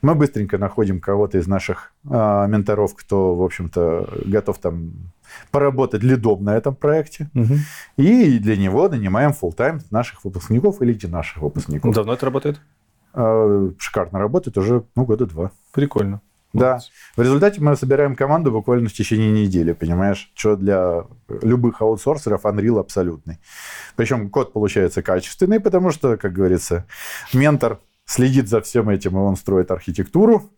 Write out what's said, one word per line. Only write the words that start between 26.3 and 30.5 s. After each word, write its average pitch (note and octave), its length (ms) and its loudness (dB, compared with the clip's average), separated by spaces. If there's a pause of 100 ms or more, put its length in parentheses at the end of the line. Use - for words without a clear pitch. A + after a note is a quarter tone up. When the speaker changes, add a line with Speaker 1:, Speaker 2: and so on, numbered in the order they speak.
Speaker 1:
говорится, F2+ 520 0 (480)
ментор B2+ 460 2 (260)
следит C3 440 2
за A2 120 2
всем G#2+ 300 0
этим, F#2+ 260 0
и F#2+ 40 0
он G2 160 0
строит F#2 340 0
архитектуру. D#3 880 2